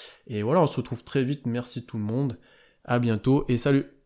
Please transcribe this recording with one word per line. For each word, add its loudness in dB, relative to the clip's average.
Et -4
voilà, 2
on 6
se -2
retrouve -6
très 0
vite, -2
merci -6
tout -8
le -4
monde, -2
à 0
bientôt 2
et 2
salut. 2